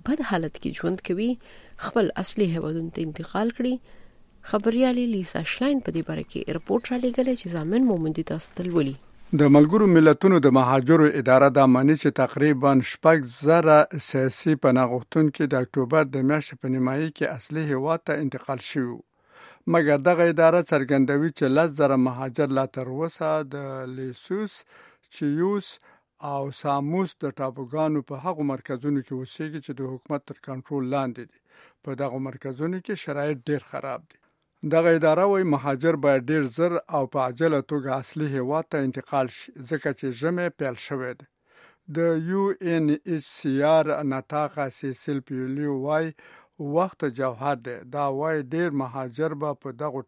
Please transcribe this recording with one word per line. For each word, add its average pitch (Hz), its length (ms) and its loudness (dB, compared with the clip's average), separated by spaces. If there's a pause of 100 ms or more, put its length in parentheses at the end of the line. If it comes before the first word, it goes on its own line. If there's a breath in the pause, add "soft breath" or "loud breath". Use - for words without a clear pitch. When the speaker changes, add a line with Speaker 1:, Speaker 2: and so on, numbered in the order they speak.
Speaker 1:
بد 285 240 -2
حالت 165 260 -4
کې - 100 -6 (120)
ژوند 180 300 -4
کوي، 214 200 -2 (560 soft breath)
خپل 214 260 0 (120)
اصلي 196 320 0
هیوادونو 165 420 -6
ته 165 80 -4
انتقال 185 540 -4
کړي. 254 120 -2 (760 soft breath)
خبریالې 247 540 0 (100)
لیسا 165 400 -6
شلاین 269 320 0
په - 80 -4
دې 165 160 -2
باره 156 180 -8
کې - 300 -6
رپورټ - 240 -2 (100)
را 247 100 -2
لېږلی 254 380 0
چې - 60 -12 (100)
زامن 214 380 0
مومندي 160 400 -4
تاسو - 260 -12
ته 180 100 -6
لولي. 139 260 0 (420)
Speaker 2:
د 147 140 8
ملګرو 156 400 8
ملتونو 165 500 8
د 139 120 8
مهاجرو 131 500 6 (140)
اداره 131 360 8
دا 139 160 8
مني 135 300 6
چې 143 180 2
تقریباً 139 680 4
شپږ 160 300 4 (180)
زره 156 400 6 (300)
سیاسي 131 460 0 (120)
پناه 127 260 4
غوښتونکي 147 640 0
د 127 120 0
اکتوبر 139 460 0
د 131 180 -2
میاشتې 147 320 -2
په 131 140 -4
نیمایي 131 320 -2
کې 147 180 -6 (120)
اصلي 151 340 -8
هیواد 147 380 -2
ته 147 160 -2
انتقال 131 420 -8
شوي 135 180 -4
وو. 117 160 -12 (720 soft breath)
مګر 147 320 4
دغه 170 260 6
اداره 165 280 6 (100)
څرګندوي 143 680 2
چې 151 80 0 (120)
لس 156 240 2
زره 139 160 4 (100)
مهاجر 131 520 -4
لا 135 60 0 (100)
تر 127 200 -10
اوسه 160 360 -6 (220)
د - 20 -12 (400)
لیسوس، 131 600 -8 (580 soft breath)
چیوس 175 540 -2 (640 soft breath)
او 139 100 -6 (160)
ساموس 151 640 -2
د 143 160 -4
ټاپوګانو 139 720 -4
په 139 160 -10
هغو 156 240 -4
مرکزونو 135 540 -4
کې - 100 -12
اوسېږي 151 500 -10
چې - 140 -12
د - 20 -8 (120)
حکومت 139 280 -8 (120)
تر - 40 -16 (120)
کنټرول 131 440 -6
لاندې 127 380 -4
دي. - 80 -20 (440 soft breath)
په 135 200 -8
دغو 131 240 -6
مرکزونو 135 580 -8
کې 202 200 -8
شرایط 143 440 -6
ډېر 147 220 -4
خراب 135 400 -10
دي. - 80 -20 (540)
دغه 165 240 6
اداره 156 320 4
وایي 190 200 2
مهاجر 143 540 0
باید 135 260 4
ډېر 156 140 0 (100)
زر 170 200 0 (240)
او 143 40 0 (140)
په 143 80 0
عاجله 139 340 0 (140)
توګه 135 320 -4
اصلي 151 320 -6
هیواد 135 360 -2
ته 143 140 -2
انتقال 131 500 -4
شي، - 160 -20 (180)
ځکه 156 280 -4
چې 143 100 -8 (140)
ژمی 175 260 -2 (140)
پیل 127 240 -6
شوی 127 340 -8
دی. - 80 -20 (680 soft breath)
د - 20 -2 (320)
یو 196 140 0 (300)
ان 160 180 2
ایچ 156 340 -4
سی - 260 -4 (200)
آر 156 180 2 (220)
نطاقه 147 520 -6 (140)
سیسیل 139 400 -8 (100)
پیولیو 135 540 -6
وایي 156 260 -2 (680 soft breath)
وخت 175 300 -2 (120)
جوهر 131 480 -4
دی. 120 100 -10 (200)
دا 143 100 -2 (140)
وایي 156 200 -2
ډېر 160 280 -4 (120)
مهاجر 135 640 -6
به 147 160 -4
په 131 220 -14
دغو 135 240 -8